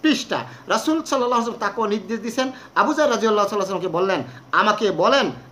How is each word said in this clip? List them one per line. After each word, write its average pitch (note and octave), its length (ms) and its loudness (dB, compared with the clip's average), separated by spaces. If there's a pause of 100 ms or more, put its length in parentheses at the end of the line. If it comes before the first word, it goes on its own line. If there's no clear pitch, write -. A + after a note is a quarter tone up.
পৃষ্ঠা। D4 340 0
রাসূল A3 640 -2
সাল্লাল্লাহু C4 220 -2
আলাইহি B3 100 0
ওয়াসাল্লাম A#3 260 -2
তাকওয়া - 280 -2
নির্দেশ G#3 320 -4
দিয়েছেন। C4 320 -2 (220)
আবু C#4 200 2
যর D4+ 160 4
রাদিয়াল্লাহু G#3+ 380 2
তাআলা G3+ 160 -2
আনহু F#3 240 -4
বললেন, F3 340 0 (300)
আমাকে G#3 380 2
বলেন G3 400 2 (200)